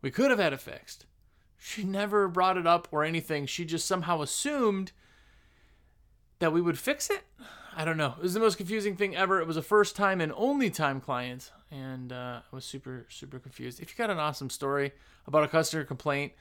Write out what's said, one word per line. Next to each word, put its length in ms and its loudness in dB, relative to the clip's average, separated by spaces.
We 100 -4
could 200 4
have 80 4
had 140 4
it 60 -8
fixed. 460 -16
She 260 -8
never 440 2
brought 300 4
it 80 0
up 260 4
or 120 2
anything. 420 0
She 200 -4
just 200 -2
somehow 360 0
assumed 720 0
that 120 4
we 80 4
would 200 2
fix 320 -2
it. 120 -2
I 100 -4
don't 120 0
know. 200 0
It 60 -8
was 100 0
the 60 0
most 180 6
confusing 380 -2
thing 200 0
ever. 240 4
It 60 0
was 120 -2
a 40 -2
first 340 4
time 240 2
and 160 0
only 360 2
time 280 0
client, 520 -6
and, 420 -10
uh, 300 -10
I 40 -14
was 100 -12
super, 440 -12
super 280 -16
confused. 420 -12
If 120 -14
you 40 -18
got 140 -2
an 80 0
awesome 320 -4
story 440 -2
about 160 6
a 40 2
customer 360 0
complaint 580 -4